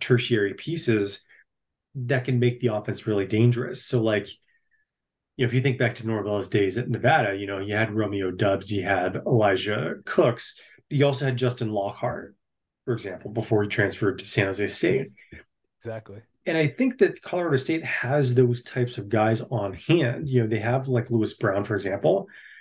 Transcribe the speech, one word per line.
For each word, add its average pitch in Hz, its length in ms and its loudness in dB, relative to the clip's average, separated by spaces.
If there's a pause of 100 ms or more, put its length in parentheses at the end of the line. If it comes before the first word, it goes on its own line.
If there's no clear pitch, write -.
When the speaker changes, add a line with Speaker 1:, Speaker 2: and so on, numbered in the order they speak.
Speaker 1:
tertiary 110 540 2
pieces 113 720 -2 (680)
that 123 300 -2
can 123 160 2
make 120 200 2
the 117 140 0
offense 107 320 -6
really 101 200 0
dangerous. 117 600 2
So, 120 160 2
like, 107 260 0 (1080)
you 135 80 0
know, 117 40 0
if 117 60 -2
you 127 60 4
think 127 180 0
back 120 180 0
to 110 100 -10
Norvell's 104 420 -2
days 98 300 2
at 127 100 -6
Nevada, 113 480 2
you 101 100 -8
know, 98 140 -6
you 104 160 -4
had 107 180 0
Romeo 101 380 -2
Doubs, 98 400 0
you 98 100 -2
had 95 340 0
Elijah 104 880 0
Cooks, - 540 0 (320)
you 143 160 4
also 135 200 -2
had 131 100 0
Justin 120 340 -2
Lockhart, 104 640 -6 (520)
for 123 80 -2
example, 101 360 -8
before 107 320 2
he 104 60 -2
transferred 98 500 0
to - 80 -12
San 101 200 2
Jose 98 200 -2
State. - 420 0 (720)
Speaker 2:
Exactly. 110 440 -14 (240)
Speaker 1:
And 165 100 0
I 151 120 4
think 247 300 0
that 180 240 4
Colorado 175 340 0
State 160 280 -2
has 127 500 0
those 123 280 4
types 123 360 -4
of 104 100 -10
guys 110 340 2
on 101 320 -4
hand. 147 540 0
You 127 140 4
know, 107 60 0
they 110 120 0
have, 127 280 0
like, 123 220 0
Lewis 107 240 2
Brown, 101 300 0
for 107 100 -2
example, 98 540 0 (320)